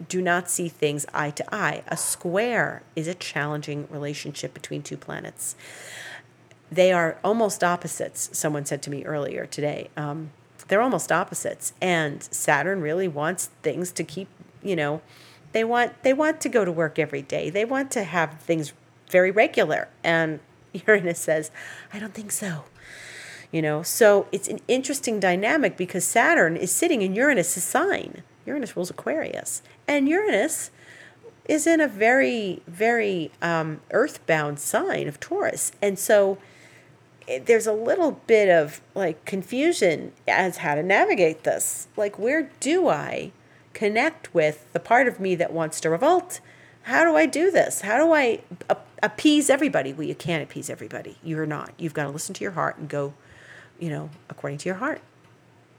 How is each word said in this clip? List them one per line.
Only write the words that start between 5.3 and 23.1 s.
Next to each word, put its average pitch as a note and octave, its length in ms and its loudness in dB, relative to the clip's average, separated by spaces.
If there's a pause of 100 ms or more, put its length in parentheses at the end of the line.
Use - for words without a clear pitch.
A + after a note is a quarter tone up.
They F3+ 200 6
are E3+ 320 2
almost G#3+ 400 2
opposites, F3 680 -2
someone D3 320 -2
said C#3+ 180 -6
to D3 60 -10
me C#3+ 160 -8
earlier C#3+ 400 -6
today. - 500 -6
Um, D3+ 360 -8 (360)
they're G3 140 2
almost A#3 300 -2
opposites. E3 680 -4
And D#3+ 420 -2
Saturn E3 580 0
really E3 260 -2
wants D#3 420 -4 (140)
things D#3+ 300 -4
to E3+ 100 -6
keep, F#3+ 240 -10 (340)
you F#3+ 140 -4
know, D3+ 260 -2 (520)
they A3 100 2
want, A#3+ 400 0
they C4 80 6
want D#4 300 2
to C#4+ 80 -2
go A3 160 4
to F3 60 -2
work D#3+ 280 0
every D3 220 -2
day. D3+ 280 -4
They G3 140 0
want C4+ 280 -2
to A3+ 120 -2
have D#3+ 380 -2
things D#3+ 320 -2 (360)
very F#3 220 4
regular. F#3 560 2 (160)
And E3 360 2 (340)
<laughs> - 0 -
Uranus F3 460 2
says, D#3 320 0 (420)
"I G#3 60 -10
don't G#3 140 -12
think G#3 180 -12
so." E3+ 340 -6 (840)